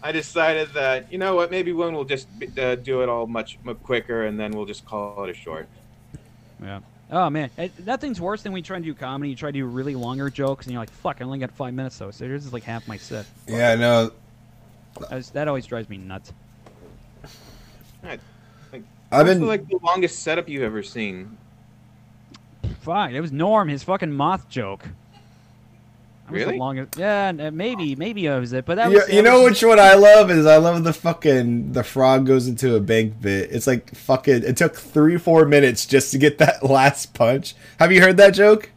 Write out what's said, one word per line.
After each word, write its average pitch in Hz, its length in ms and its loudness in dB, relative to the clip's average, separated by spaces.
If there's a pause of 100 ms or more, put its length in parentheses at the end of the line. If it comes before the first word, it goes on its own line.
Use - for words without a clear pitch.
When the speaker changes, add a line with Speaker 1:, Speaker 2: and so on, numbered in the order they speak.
Speaker 1:
I 151 100 -8
decided 156 600 -4
that, 131 380 -4
you 185 60 -10
know 190 160 -4
what, 175 160 -2
maybe 180 220 -6
one 170 220 -6
will 143 100 -8
just, 135 220 -8 (320)
uh, 127 180 -4
do 127 260 -6
it 123 60 -4
all 117 180 -6
much, 113 380 -12
much 120 180 -14
quicker, 113 440 -6
and 107 120 -8
then 107 140 -10
we'll 107 140 -10
just 101 180 -18
call 101 400 -12
it 92 60 -10
a 85 40 -14
short. 80 340 -16 (920)
Speaker 2:
Yeah. 98 180 -16 (320)
Oh, 170 160 -2
man. 143 300 -8
It, 180 140 -12 (120)
nothing's 240 360 -10
worse 202 220 -10
than 202 100 -14
when 185 80 -10
you 160 40 -16
try 190 120 -14
and 175 80 -12
do 156 100 -12
comedy, 139 360 -10
you 127 60 -12
try 147 140 -12
to 139 80 -10
do 135 80 -8
really 131 280 -10
longer 131 360 -8
jokes, 135 360 -8
and 127 60 -14
you're 120 80 -10
like, 113 100 -14
"Fuck, - 300 -12
I 123 40 -14
only 135 160 -12
got 127 100 -10
five 127 240 -12
minutes, 131 240 -12
though, 98 140 -16
so 127 160 -16
this 143 160 -12
is, 131 80 -18
like, 120 100 -14
half 117 240 -14
my 110 100 -16
set." 104 300 -16 (220)
Speaker 3:
Yeah, 117 260 0
no. 117 380 0 (960)
Speaker 2:
That, 131 220 -14
that 151 160 -6
always 135 180 -6
drives 113 220 -12
me 101 100 -16
nuts. 95 340 -16 (1700)
Speaker 1:
Right. 151 180 -16 (520)
Like, 123 100 -20 (300)
Speaker 3:
I've 147 140 4
Speaker 1:
what's 180 40 2
Speaker 3:
been 185 100 0
Speaker 1:
the, 151 60 -2
like, 208 220 -6
the 185 140 -6
longest 175 400 -4
setup 170 260 -6
you've 139 140 -10
ever 110 200 -8
seen? 101 540 -12 (1400)
Speaker 2:
Fine. 170 340 -6
It 139 60 -8
was 165 120 -10
Norm, 185 360 0
his 143 140 -8
fucking 180 300 -6
moth 151 360 -4
joke. 98 340 -10 (1400)
That - 60 -18
was 101 100 -6
the 143 40 -6
Speaker 1:
Really? 208 120 -8
Speaker 2:
longest. 131 380 -10
Yeah, 202 320 -4
and, 165 120 -8
uh, 151 100 -8
maybe, 175 460 -8
maybe 190 300 -8
it 139 120 -2
was 120 140 -8
it, 127 120 -6
but 175 120 -4
that 214 140 0
Speaker 3:
You, 202 80 6
Speaker 2:
was, 196 100 2
Speaker 3:
you 196 80 2
Speaker 2:
that 208 60 6
Speaker 3:
know 254 200 6
Speaker 2:
was 247 80 8 (100)
Speaker 3:
which 220 40 0
one 226 160 8
I 196 140 10
love 202 360 10
is 156 160 4
I 156 120 10
love 170 260 2
the 165 80 0
fucking, 131 800 -2
the 123 100 -4
frog 131 440 2
goes 131 200 2
into 120 300 -2
a 104 40 2
bank 110 400 -2
bit. 98 320 -4
It's 120 140 -6
like, 123 280 -4
fucking, 131 500 0
it 127 120 -2
took 165 200 -2
three, 156 420 0
four 160 260 4
minutes 143 420 2
just - 260 0
to 135 60 -4
get 143 200 2
that - 240 2
<laughs> 135 80 0
last 135 440 2
punch. 123 400 0 (240)
Have 170 140 4
you 185 80 6
heard 185 180 6
that 202 120 10
joke? 208 460 4